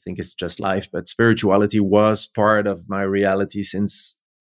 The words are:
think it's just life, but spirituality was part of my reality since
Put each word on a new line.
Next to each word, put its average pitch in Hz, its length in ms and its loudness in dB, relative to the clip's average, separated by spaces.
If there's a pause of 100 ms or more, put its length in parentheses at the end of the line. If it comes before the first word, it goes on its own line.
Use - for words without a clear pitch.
think 92 160 -10
it's 85 140 -10
just - 260 -8
life, 95 320 -4
but 85 160 -8
spirituality 107 720 2
was 104 480 2
part 107 400 2
of 90 220 -6
my 98 140 -4
reality 98 600 0
since - 520 -6 (260)